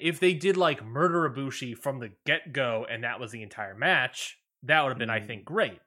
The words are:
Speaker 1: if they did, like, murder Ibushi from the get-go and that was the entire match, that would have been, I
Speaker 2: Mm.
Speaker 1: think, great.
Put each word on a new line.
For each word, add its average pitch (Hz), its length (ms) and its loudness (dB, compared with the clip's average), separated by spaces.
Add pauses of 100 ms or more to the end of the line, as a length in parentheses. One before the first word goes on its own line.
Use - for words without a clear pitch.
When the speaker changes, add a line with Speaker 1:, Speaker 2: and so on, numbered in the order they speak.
Speaker 1:
if 160 180 0
they 180 140 6
did, 180 240 2
like, 156 260 2
murder 160 460 2
Ibushi 127 480 -8
from 135 200 -4
the 117 120 -10 (160)
get-go 135 640 0
and 117 140 -6
that 117 140 -4
was 117 140 -10
the 113 100 -12
entire 101 320 -10
match, 135 600 0 (280)
that 151 180 6
would 135 80 2
have 117 80 -4
been, 113 100 -2
I 113 120 0
Speaker 2:
Mm. 104 60 -10
Speaker 1:
think, 107 200 -12
great. 151 400 -2